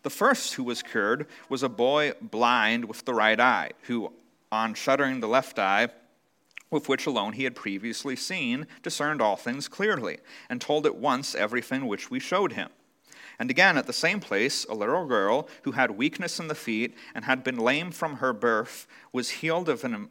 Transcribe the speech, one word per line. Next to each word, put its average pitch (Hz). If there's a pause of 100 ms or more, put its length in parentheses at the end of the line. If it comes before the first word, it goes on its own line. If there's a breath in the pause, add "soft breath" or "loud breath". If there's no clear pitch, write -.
The 139
first -
who 131
was 120
cured 120 (220 loud breath)
was 131
a 131
boy 135
blind 117
with 107
the 127
right 110
eye, 117 (120)
who, 117 (380)
on 110
shuttering 135
the 113
left 127
eye, 101 (800)
with 147
which 135
alone 117
he 131
had 123
previously 110
seen, 143 (160 loud breath)
discerned 160
all 104
things 131
clearly, 156 (300 loud breath)
and 123
told 151
at -
once 135
everything 123
which 101
we 131
showed 185
him. 98 (680 loud breath)
And 127
again, 170
at -
the 123
same 190
place, 110
a -
little 123
girl 117 (160 loud breath)
who 139
had 120
weakness 147
in 165
the 156
feet 113 (220 loud breath)
and 110
had 131
been 131
lame 143
from 156
her 131
birth 113 (280 loud breath)
was 123
healed 160
of 131
an 110